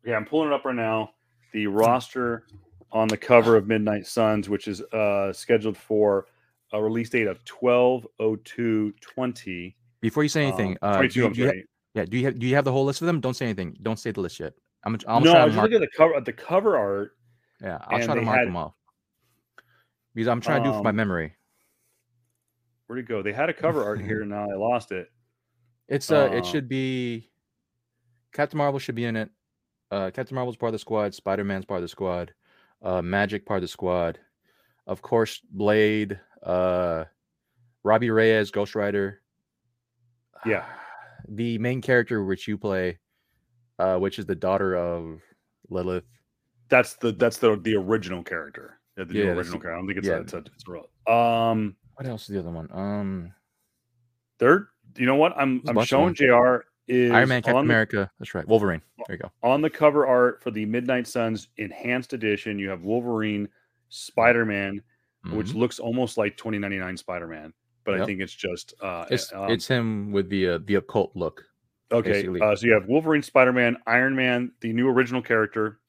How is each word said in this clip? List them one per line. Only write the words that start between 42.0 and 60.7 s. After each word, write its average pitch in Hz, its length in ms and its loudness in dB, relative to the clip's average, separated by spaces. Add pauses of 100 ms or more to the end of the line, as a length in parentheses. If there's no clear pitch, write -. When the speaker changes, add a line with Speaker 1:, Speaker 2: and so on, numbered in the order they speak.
Speaker 2:
which 95 240 -4
you 104 100 -4
play, 92 400 -4 (800)
uh, 92 200 0
which 95 220 -2
is 92 60 -8
the 90 100 -4
daughter 95 400 -2
of 85 460 -6 (480)
Lilith. 90 360 -6 (640)
Speaker 1:
That's 127 260 4
the, 117 160 -2
that's 110 260 0
the, 110 240 4
the 107 140 -2
original 92 480 -2
character. - 560 -12 (180)
Yeah, 95 60 -10
the 90 100 -10
new 104 60 0
Speaker 2:
Yeah, 101 60 2
that's 87 140 0
Speaker 1:
original 85 200 -8
Speaker 2:
the, - 40 -14
Speaker 1:
character. 85 100 -8
I 85 60 -8
don't 95 80 -8
think 98 120 -4
it's 95 80 -4
Speaker 2:
yeah. 85 80 0
Speaker 1:
a, 78 60 -4
it's - 120 -14
a, 90 40 -10
it's - 300 -18
a 90 40 -14
real, - 420 -4
um, 113 600 2 (200)
Speaker 2:
What 131 120 -10
else 113 160 -10
is - 60 -20
the 98 100 -4
other 85 120 -8
one? 82 200 -10
Um, 95 640 -6 (1040)
Speaker 1:
they're, 180 300 4 (260)
you 123 100 -2
know 135 120 4
what? 160 180 2
I'm, 135 220 0
Speaker 2:
there's 123 100 -6
a - 20 -4
Speaker 1:
I'm 117 60 0
Speaker 2:
bunch 107 80 4
of 123 60 -2
Speaker 1:
showing 143 180 4
Speaker 2:
them. 170 80 -2
Speaker 1:
J 139 140 4
R 123 340 4 (240)
is 123 240 4
Speaker 2:
Iron 123 180 6
Man, 123 120 0
Captain 127 160 2
Speaker 1:
on 139 100 2
the 120 60 4
Speaker 2:
America. 107 440 0
That's - 160 -16
right. 78 140 -6
Wolverine. 101 340 4 (260)
There - 100 -10
you - 40 -14
go. - 100 -12 (120)
Speaker 1:
on 135 180 2
the 156 80 0
cover 147 380 4
art 123 340 4
for 123 100 -6
the 107 140 -4
Midnight 123 400 -2